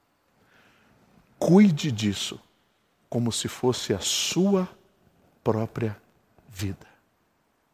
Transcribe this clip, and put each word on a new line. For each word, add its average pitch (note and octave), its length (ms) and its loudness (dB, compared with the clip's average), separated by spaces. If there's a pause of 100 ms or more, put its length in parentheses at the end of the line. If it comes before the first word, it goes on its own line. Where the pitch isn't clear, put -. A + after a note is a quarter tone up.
(1400)
Cuide E3 540 6
disso G#2 480 -4 (680)
como A#2+ 220 -2
se - 160 -4
fosse - 460 -2
a F#2+ 60 -2
sua F#3 680 0 (760)
própria A2 520 -2 (540)
vida. G2 360 -8 (880)